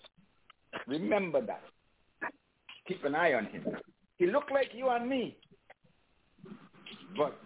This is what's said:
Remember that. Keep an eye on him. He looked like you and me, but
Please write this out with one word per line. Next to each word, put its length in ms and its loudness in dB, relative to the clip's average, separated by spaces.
Remember 540 2
that. 220 -8
Keep 180 -6
an 100 0
eye 180 6
on 120 2
him. 200 -10
He 100 4
looked 240 0
like 220 4
you 160 0
and 200 2
me, 280 0
but 280 0